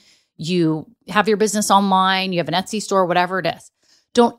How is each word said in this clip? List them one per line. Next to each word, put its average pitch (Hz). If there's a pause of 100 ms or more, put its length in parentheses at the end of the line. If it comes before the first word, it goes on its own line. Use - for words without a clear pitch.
(360)
you 160 (180)
have 208
your 214
business 208
online, 190
you 170
have 156
an 160
Etsy 196
store, 190
whatever 180
it 170
is. - (440)
Don't 233